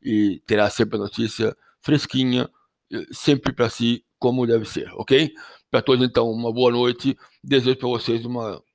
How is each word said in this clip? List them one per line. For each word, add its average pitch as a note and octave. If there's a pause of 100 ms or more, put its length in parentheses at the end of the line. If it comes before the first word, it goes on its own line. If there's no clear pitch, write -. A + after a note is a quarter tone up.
e G#2+
terá G#2
sempre A2
a G2+
notícia A2 (260)
fresquinha, C3 (420)
eh, F#2
sempre C#3
pra A#2+
si, A#2 (160)
como B2+
deve A2+
ser, -
ok? D3 (380)
Pra A#2+
todos, B2+
então, A#2
uma A#2
boa B2
noite. B2 (260)
Desejo C3
pra B2+
vocês A#2
uma A#2 (140)